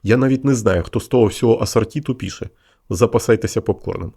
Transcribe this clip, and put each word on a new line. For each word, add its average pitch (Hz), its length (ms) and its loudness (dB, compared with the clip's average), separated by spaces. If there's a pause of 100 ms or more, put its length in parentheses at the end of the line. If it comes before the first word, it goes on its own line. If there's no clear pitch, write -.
Я 110 140 2
навіть 131 280 0
не 139 100 2
знаю, 95 280 0
хто - 160 -6
з - 80 -8
того 123 180 4
всього 113 360 2
асорті - 400 -2
тупіше. - 480 -8 (400)
Запасайтеся 110 720 0
попкорном. - 560 -6